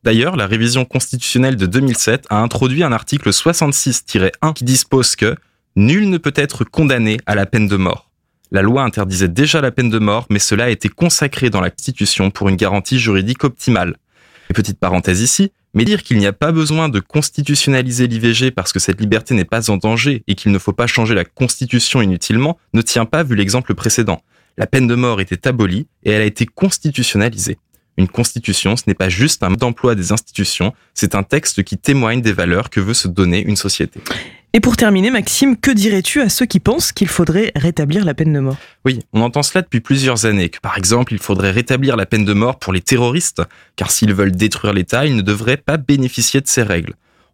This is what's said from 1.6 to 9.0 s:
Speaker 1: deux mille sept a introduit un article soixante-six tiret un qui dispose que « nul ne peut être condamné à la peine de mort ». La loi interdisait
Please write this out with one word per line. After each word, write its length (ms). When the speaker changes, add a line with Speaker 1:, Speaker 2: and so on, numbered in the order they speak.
Speaker 1:
deux 160
mille 160
sept 320
a 80
introduit 460
un 100
article 400
soixante-six 720
tiret 260
un 120
qui 100
dispose 520
que « 200
nul 340
ne 80
peut 180
être 280
condamné 600
à 100
la 100
peine 220
de 80
mort ». 360
La 100
loi 220
interdisait 440